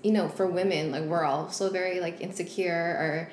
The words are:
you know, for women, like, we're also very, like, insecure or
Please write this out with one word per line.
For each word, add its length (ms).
you 100
know, 160
for 200
women, 420
like, 140
we're 200
also 460
very, 300
like, 200
insecure 520
or 600